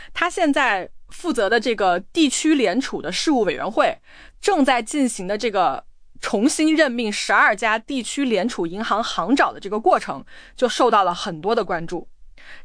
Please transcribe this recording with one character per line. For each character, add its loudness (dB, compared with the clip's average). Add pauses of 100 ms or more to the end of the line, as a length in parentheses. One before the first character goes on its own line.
(120)
他 -2
现 0
在 0 (200)
负 -4
责 0
的 4
这 0
个 2
地 0
区 2
联 2
储 -6
的 -8
事 -2
务 4
委 0
员 -6
会 0 (420)
正 2
在 2
进 0
行 -8
的 -2
这 -4
个 0 (360)
重 0
新 2
任 4
命 -2
十 -4
二 4
家 0
地 -6
区 -4
联 0
储 -4
银 -6
行 0
行 0
长 4
的 -16
这 -10
个 -2
过 4
程， -8 (320)
就 2
受 2
到 6
了 0
很 -8
多 0
的 0
关 -4
注。 -8 (560)